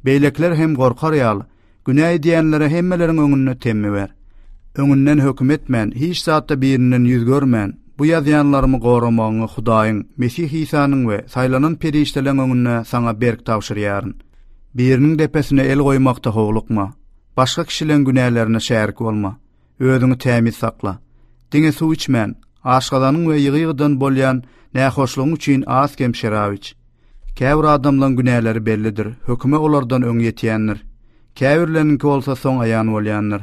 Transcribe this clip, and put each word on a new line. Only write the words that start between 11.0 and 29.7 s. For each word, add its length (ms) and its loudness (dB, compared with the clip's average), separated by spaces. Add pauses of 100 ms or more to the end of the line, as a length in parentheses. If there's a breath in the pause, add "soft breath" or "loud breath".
we 80 -2 (160)
saýlanan 420 0
perişteleň 680 -2
öňünde 320 0 (160)
saňa 300 -2
berk 260 0
tawşyrýaryn. 680 -4 (600)
Biriniň 440 2
depesine 440 0
el 160 0
goýmakda 500 2
howlukma. 640 -2 (440)
Başga 260 0
kişileň 440 0
günälerine 520 2
şärik 400 -2
bolma. 380 -4 (420)
Özüňi 380 2
tämiz 380 0
sakla. 440 -6 (520)
Diňe 200 2
suw 240 -2
içmän, 400 -2 (280)
aşgazanyň 640 0
we 120 0
ýygy-ýygydan 600 0
bolýan 440 0 (300 soft breath)
nähoşlugyň 600 -2
üçin 340 0
az 280 0
kem 200 -2
şerap 380 -2
iç. 220 -14 (600)
Käbir 280 0
adamlaryň 520 2
günäleri 500 0
bellidir, 420 -2 (200)
höküme 300 0
olardan 440 0